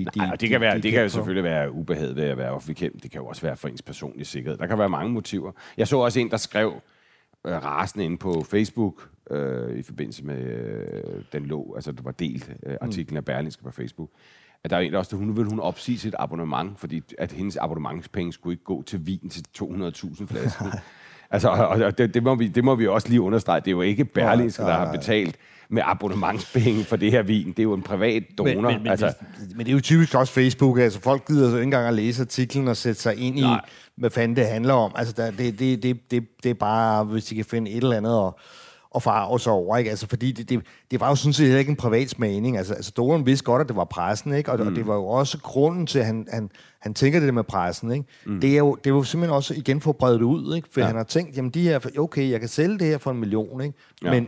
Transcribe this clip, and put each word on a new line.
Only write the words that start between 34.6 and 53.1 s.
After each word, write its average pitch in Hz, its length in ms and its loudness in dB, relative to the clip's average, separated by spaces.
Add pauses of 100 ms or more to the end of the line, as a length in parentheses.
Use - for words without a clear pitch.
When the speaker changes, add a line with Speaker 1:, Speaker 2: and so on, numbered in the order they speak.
Speaker 1:
om. 113 220 4
Altså, 117 220 -4
der, 113 140 -2
det, 107 280 -4
det, 127 240 0
det, 127 280 -2
det, 120 120 0 (200)
det 127 60 2
er 120 40 2
bare, 107 500 2
hvis 107 220 -4
de 113 100 -10
kan 110 100 -4
finde 113 260 -4
et 110 120 -4
eller 123 140 2
andet 107 300 2
at, 85 60 -4 (600)
at - 80 -2
forarve 107 360 2
sig 117 140 0
over, 98 240 2
ikke? 117 120 0
Altså, 107 180 -6
fordi 123 240 -2
det, 120 180 -8
det, 120 120 0 (300)
det 127 80 0
var 127 100 2
jo 143 60 4
sådan 143 180 2
set 147 120 4
heller 131 140 8
ikke 135 100 2
en 151 60 2
privat 123 340 2
smagning. 110 480 -2
Altså, 95 160 -2
altså, - 240 -10
Dolan 139 280 2
vidste 135 200 4
godt, 123 160 4
at 151 60 -2
det 123 80 -4
var 92 80 2
pressen, 95 500 -2
ikke? 143 180 0
Og, 123 80 0
Speaker 2:
Mm. - 80 0
Speaker 1:
og - 80 -2
det 110 120 -2
var 107 80 0
jo 101 100 -2
også 131 340 0
grunden 160 480 0
til, 135 120 0
at 113 60 2
han, 110 280 -4
han, 107 160 -4 (300)
han 107 140 -6
tænker 143 260 4
det 151 80 4
der 131 60 4
med 117 100 2
pressen, 90 480 -2
ikke? 131 140 -2 (200)
Speaker 2:
Mm. 104 160 -4
Speaker 1:
Det 135 120 6
er 147 40 6
jo, 143 180 4
det - 140 -2
er 135 60 6
jo 139 80 4
simpelthen 160 320 0
også, 139 180 0
igen, 156 280 0
for 160 80 0
at 143 80 2
brede 127 200 6
det 113 60 2
ud, 139 320 0
ikke? 170 160 -6
For - 100 -2
Speaker 2:
Ja. 113 60 4
Speaker 1:
han 113 80 0
har 113 80 -2
tænkt, 151 340 -2
jamen, 127 140 -2
de 160 100 0
her, 165 180 4 (180)
okay, 143 320 0
jeg 117 100 0
kan 113 100 -6
sælge 180 300 2
det 175 80 2
her 156 100 2
for 135 140 -4